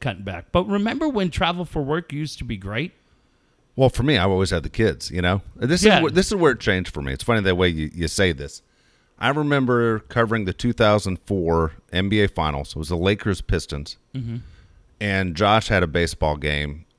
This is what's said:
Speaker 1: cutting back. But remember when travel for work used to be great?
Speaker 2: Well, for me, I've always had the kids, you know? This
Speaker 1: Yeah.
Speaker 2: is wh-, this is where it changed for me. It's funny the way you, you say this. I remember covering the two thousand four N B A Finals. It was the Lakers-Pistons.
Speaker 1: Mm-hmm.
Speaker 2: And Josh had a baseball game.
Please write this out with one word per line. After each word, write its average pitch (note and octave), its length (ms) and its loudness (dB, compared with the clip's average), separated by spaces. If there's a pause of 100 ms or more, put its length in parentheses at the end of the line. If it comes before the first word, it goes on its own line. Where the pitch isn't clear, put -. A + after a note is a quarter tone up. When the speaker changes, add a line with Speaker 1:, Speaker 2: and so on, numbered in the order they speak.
Speaker 1:
cutting G2 240 -8
back. F2+ 260 -10
But F#3 140 2
remember A3 440 -2
when G3+ 220 -2
travel F3 340 -4
for D#3 180 -6
work C#3+ 300 -4
used D3 260 -8
to C3+ 60 -12
be A#2 120 -8
great? G#2 360 -6 (840)
Speaker 2:
Well, C3 120 6
for - 140 0
me, C3+ 160 4
I've F#2 120 4
always F#2 200 2
had F2 120 0
the E2+ 60 -8
kids, - 420 0
you F2 120 -4
know? F2+ 180 2 (160)
This E3+ 260 0
Speaker 1:
Yeah. F#3+ 200 8
Speaker 2:
is C#3+ 80 2
wh-, - 40 -8
this F#3 120 4
is A3 80 -2
where E3 180 4
it - 80 -4
changed F#2+ 320 0
for D2+ 80 -6
me. C2+ 140 -4
It's - 100 -10
funny A2+ 160 2
the F#2+ 140 2
way F2+ 140 4
you, D#2 260 -2
you E2+ 140 -4
say F#2+ 240 2
this. C#2 280 -10 (580)
I B2 120 0
remember B2+ 720 2
covering A2+ 440 0
the F#2 80 -4
two A#2+ 220 -2
thousand G#2 500 2
four E2 480 0 (200)
N F#2+ 180 0
B G#2+ 120 2
A G2 60 2
Finals. D2 460 -2
It D#2 40 -8
was D2+ 100 -6
the E2+ 80 -2
Lakers-Pistons. F2 1000 -2 (180)
Speaker 1:
Mm-hmm. A#2 220 -8 (640)
Speaker 2:
And F#2+ 340 -2
Josh G#2 340 2
had F#2+ 140 4
a F2 40 2
baseball D#2+ 500 -2
game. D2 480 -4 (140)